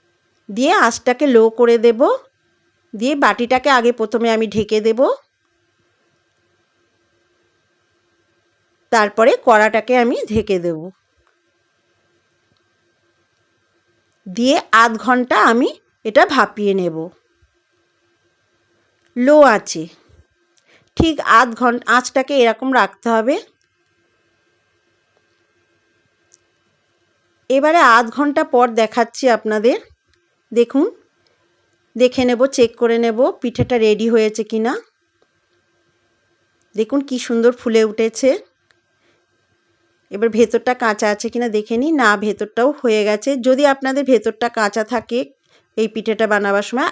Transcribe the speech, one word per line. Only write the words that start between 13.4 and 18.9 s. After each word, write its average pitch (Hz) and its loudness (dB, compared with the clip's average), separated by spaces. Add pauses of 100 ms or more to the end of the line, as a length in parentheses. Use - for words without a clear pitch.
দিয়ে 233 0 (160)
আধ 226 4
ঘন্টা 247 0
আমি 240 2 (360)
এটা 226 2
ভাপিয়ে 208 0
নেব 175 -4 (2250)